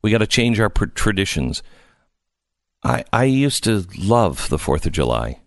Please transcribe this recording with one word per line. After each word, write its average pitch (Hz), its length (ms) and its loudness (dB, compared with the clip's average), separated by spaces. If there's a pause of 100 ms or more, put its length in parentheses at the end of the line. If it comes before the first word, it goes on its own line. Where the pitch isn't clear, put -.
We 107 120 2
gotta 110 140 2
change 117 340 0
our 107 100 2
pr-, - 160 0
traditions. 95 760 -2 (1200)
I, - 280 -2
I 117 120 2
used 135 400 2
to 107 220 0 (120)
love 101 500 0
the 78 100 -2
Fourth - 280 -2
of 78 60 -2
July. 60 540 -2